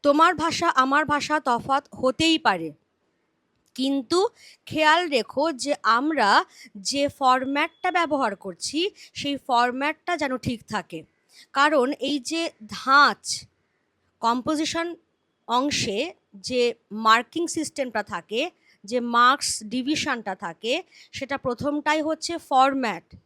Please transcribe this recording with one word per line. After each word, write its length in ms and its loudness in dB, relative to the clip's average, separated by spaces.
তোমার 260 6
ভাষা 240 0
আমার 200 2
ভাষা 220 -2
তফাৎ 360 0
হতেই 480 2
পারে, 220 0
কিন্তু 400 0
খেয়াল 320 4
রেখো 280 0
যে 100 -2
আমরা 300 0
যে 120 0
ফরম্যাটটা 800 0
ব্যবহার 360 0
করছি 360 -6
সেই 160 -4
ফরম্যাটটা 760 0
যেন 120 -2
ঠিক 120 -4
থাকে। 260 -8
কারণ 300 4
এই 80 -2
যে 100 -4
ধাঁচ, 460 4
কম্পোজিশন 640 -2
অংশে 420 -2
যে 140 -2
মার্কিং 380 4
সিস্টেমটা 440 -6
থাকে, 280 -6
যে 140 -4
মার্কস 340 4
ডিভিশনটা 600 -4
থাকে, 280 -6
সেটা 180 -6
প্রথমটাই 640 -2
হচ্ছে 260 -6
ফরম্যাট 560 2